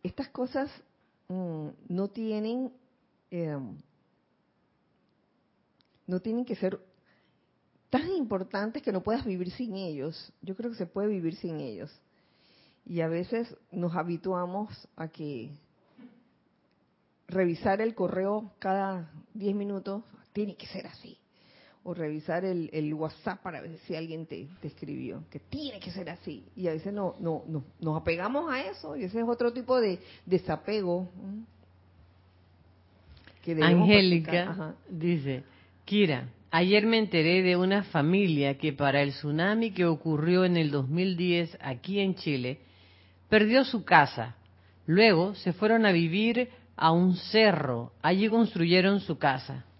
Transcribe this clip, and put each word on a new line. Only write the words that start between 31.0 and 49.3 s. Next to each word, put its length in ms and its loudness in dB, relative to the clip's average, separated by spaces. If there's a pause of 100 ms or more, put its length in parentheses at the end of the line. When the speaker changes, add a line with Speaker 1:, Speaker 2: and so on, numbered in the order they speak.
Speaker 1:
¿m? 200 -12 (2000)
que 100 -4
debemos 340 8
Speaker 2:
Angélica 440 8
Speaker 1:
practicar. 180 2
Ajá. 260 -8 (140)
Speaker 2:
dice, 540 -2 (420)
"Kira, 440 2 (200)
ayer 380 4
me 100 4
enteré 460 4
de 120 4
una 280 2
familia 720 2
que 160 -2
para 300 2
el 80 0
tsunami 580 0
que 160 0
ocurrió 580 2
en 140 4
el 140 2
dos 180 0
mil 260 0
diez 460 0
aquí 380 -6
en 160 0
Chile, 460 -4 (680)
perdió 340 6
su 220 -2
casa. 500 4 (520)
Luego 480 6
se 180 -2
fueron 320 4
a 60 6
vivir 580 2 (260)
a 160 4
un 240 6
cerro. 760 2 (100)
Allí 260 2
construyeron 760 4
su 180 -6
casa. 460 -2 (140)